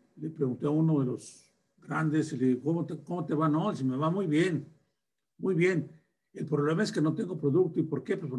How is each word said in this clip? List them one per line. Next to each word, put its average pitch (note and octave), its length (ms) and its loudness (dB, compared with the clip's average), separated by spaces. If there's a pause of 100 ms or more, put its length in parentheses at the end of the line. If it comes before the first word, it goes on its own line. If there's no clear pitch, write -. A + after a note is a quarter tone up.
(180)
Le D#3 120 -8
pregunté C3+ 380 -2
a - 20 0
uno D#3 300 4
de C3 80 2
los - 320 -8 (400)
grandes, D#3 520 0
y B2+ 40 -4
le B2 100 2
digo, B2+ 160 2
"¿Cómo E3 220 0
te, E3 180 -8
cómo F3 220 -6
te D#3+ 100 -2
va?". D#3 140 2
"No, F3 260 0
si C3 80 -4
me B2+ 140 0
va D#3+ 120 0
muy F#3+ 180 0
bien, D#3+ 400 0 (720)
muy F#3+ 180 0
bien. F3 360 2 (420)
El - 120 -8
problema D3+ 380 0
es - 80 -2
que E3 100 -2
no D#3 120 2
tengo F#3 240 -4
producto". E3 420 2
"¿Y D#3 40 0
por C#3+ 200 -4
qué?". G3 140 -2
"Pues D#3 220 -8